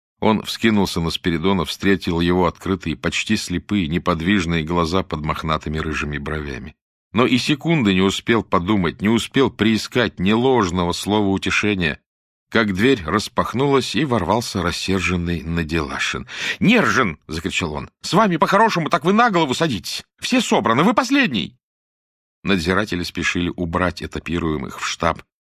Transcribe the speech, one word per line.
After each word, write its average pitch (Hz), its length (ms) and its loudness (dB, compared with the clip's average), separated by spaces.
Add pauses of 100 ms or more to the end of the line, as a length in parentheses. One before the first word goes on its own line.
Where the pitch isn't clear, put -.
(200)
Он 107 220 2
вскинулся 101 580 0
на 82 100 0
Спиридона, 85 540 0
встретил 90 560 0
его 87 260 2
открытые, 82 500 -4
почти 85 400 -2
слепые, 87 520 -4
неподвижные 85 760 0
глаза 85 380 0
под 82 180 -6
мохнатыми 78 580 -4
рыжими 73 400 -6
бровями. 71 580 -8 (360)
Но 120 140 2
и 127 100 2
секунды 143 560 0
не 92 80 2
успел 98 420 2
подумать, 90 600 0
не 95 60 2
успел 117 420 2
приискать 110 680 0
ни 92 140 2
ложного 104 600 2
слова 101 360 0
утешения, 95 720 0 (500)
как 110 220 2
дверь 110 320 2
распахнулась, 117 920 0
и 131 100 0
ворвался 104 580 0
рассерженный 87 800 -2
Наделашин. 76 840 -4 (340)
"Нержин!" — 123 680 2
закричал 82 480 -4
он. 69 160 -8 (100)
"С - 140 -6
вами 190 220 4
по-хорошему, 190 520 2
так 170 160 0
вы 180 80 4
на 233 180 4
голову 160 220 2
садитесь! - 520 -4 (140)
Все - 220 0
собраны, 135 440 2
вы 226 100 4
последний!" 240 600 0 (880)
Надзиратели 92 580 0
спешили 87 520 -2
убрать 87 480 -2
этапируемых 80 800 -4
в - 60 -6
штаб - 360 -2 (220)